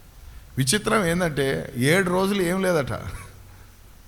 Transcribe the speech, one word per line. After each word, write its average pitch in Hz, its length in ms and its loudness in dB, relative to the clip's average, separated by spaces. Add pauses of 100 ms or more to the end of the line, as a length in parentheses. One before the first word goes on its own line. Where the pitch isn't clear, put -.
(580)
విచిత్రం 208 480 2
ఏంటంటే 160 680 0
ఏడు 165 340 4
రోజులు 190 320 2
ఏం 180 200 0
లేదట. 151 380 0 (1080)